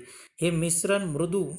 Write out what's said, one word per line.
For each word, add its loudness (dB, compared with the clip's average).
हे 4
मिश्रण 2
मृदू -2